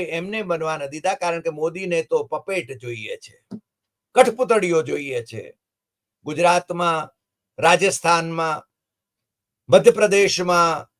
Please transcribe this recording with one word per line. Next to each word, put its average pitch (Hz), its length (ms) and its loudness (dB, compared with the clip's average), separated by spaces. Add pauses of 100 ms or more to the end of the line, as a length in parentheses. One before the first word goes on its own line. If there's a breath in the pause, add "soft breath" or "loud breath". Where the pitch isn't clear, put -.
(180)
એમને 208 260 -6
બનવા 160 340 -4
ન 139 140 -8
દીધા 180 300 -4
કારણ 170 240 -2
કે 165 60 -4
મોદીને 165 520 -4
તો 156 280 -2
પપેટ 143 380 -6 (120)
જોઈએ 113 360 -10
છે, - 180 -20 (800)
કઠપુતળીઓ 220 680 2
જોઈએ 139 400 -6
છે. 104 320 -16 (720)
ગુજરાતમાં, 170 840 0 (500)
રાજસ્થાનમાં, 165 1040 0 (1040)
મધ્યપ્રદેશમાં, 180 1200 4 (120)